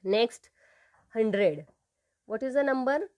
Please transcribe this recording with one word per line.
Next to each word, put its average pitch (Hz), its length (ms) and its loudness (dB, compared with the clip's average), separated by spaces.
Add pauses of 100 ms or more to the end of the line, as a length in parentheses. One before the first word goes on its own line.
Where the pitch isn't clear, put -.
Next, 214 460 -2 (640)
hundred. 196 520 0 (600)
What 214 180 -6
is 262 100 -6
the 285 80 2
number? 269 380 0 (180)